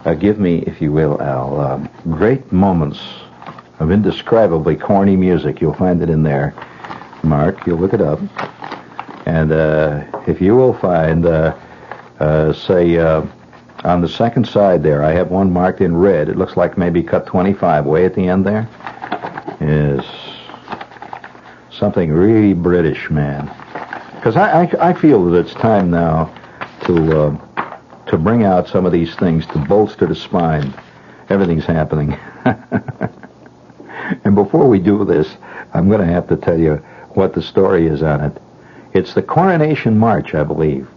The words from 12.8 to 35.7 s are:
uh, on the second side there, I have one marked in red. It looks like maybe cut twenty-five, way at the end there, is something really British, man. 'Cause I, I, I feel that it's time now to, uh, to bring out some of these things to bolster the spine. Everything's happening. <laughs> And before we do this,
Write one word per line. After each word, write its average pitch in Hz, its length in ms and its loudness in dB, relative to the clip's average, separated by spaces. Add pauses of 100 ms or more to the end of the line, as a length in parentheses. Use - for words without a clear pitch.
uh, 80 240 2 (640)
on 87 160 2
the 82 80 -2
second 117 380 -2
side 95 360 2
there, 73 200 2
I 78 100 2
have 87 160 0
one 92 240 2
marked 90 260 0
in 87 160 2
red. 87 320 2
It - 100 -4
looks 92 200 -2
like 87 200 0
maybe 87 260 0
cut - 240 -2
twenty-five, 90 580 0
way 78 200 2
at - 100 0
the 92 120 -2
end 92 180 2
there, 110 220 -2 (920)
is 73 420 0 (1700)
something 98 400 -2
really 104 420 4
British, 85 560 0
man. 73 400 -4 (720)
'Cause 110 140 0
I, 180 280 4
I, 170 60 0 (200)
I 180 40 2
feel 127 320 4
that 87 120 4
it's 85 160 0
time 101 380 0
now 82 400 0 (540)
to, 80 360 2
uh, 73 140 0 (720)
to 98 100 0
bring 110 280 2
out 90 240 2
some 92 160 0
of 87 80 2
these 82 220 0
things 80 320 0
to - 120 -4
bolster 98 480 0
the 80 80 -2
spine. 78 580 -2 (560)
Everything's 90 360 0
happening. 78 520 -2 (280)
<laughs> 117 100 0 (1700)
And 101 120 2
before 117 340 4
we 101 100 4
do 101 240 2
this, 82 320 0 (380)